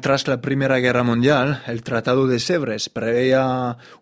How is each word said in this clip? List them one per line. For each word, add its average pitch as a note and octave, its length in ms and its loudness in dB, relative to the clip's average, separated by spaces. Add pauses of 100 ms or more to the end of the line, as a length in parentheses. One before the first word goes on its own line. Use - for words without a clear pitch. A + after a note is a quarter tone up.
tras C3+ 260 0
la B2+ 140 -2
Primera C3+ 380 0
Guerra B2 240 2
Mundial, B2+ 640 2
el A#2 160 -8
Tratado B2+ 440 0
de B2+ 120 0
Sèvres A#2+ 500 -4
preveía B2+ 880 0 (260)